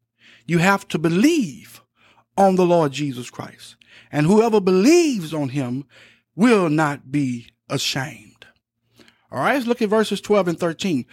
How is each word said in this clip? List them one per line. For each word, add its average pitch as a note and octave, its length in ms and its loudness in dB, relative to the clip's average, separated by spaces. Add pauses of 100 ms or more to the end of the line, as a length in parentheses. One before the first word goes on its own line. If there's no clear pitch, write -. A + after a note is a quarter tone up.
(460)
You E3+ 120 0
have F#3+ 280 0
to - 100 -6
believe F3 840 -2 (560)
on G3 180 4
the F#3 120 4
Lord E3 260 2
Jesus C3 380 -8
Christ, - 440 -18 (380)
and D3 140 0
whoever G#3+ 340 4
believes G3 760 2
on D3 140 -4
him C3 380 -6 (500)
will G3 340 2
not D3 400 -2
be B2+ 380 -4 (200)
ashamed. C3 800 -8 (840)
All B2 80 -6
right, G3+ 140 0
let's B3+ 120 -4
look A#3 160 -2
at G#3 60 0
verses G#3 320 -2
twelve G3+ 260 0
and E3+ 140 -4
thirteen. E3 520 -4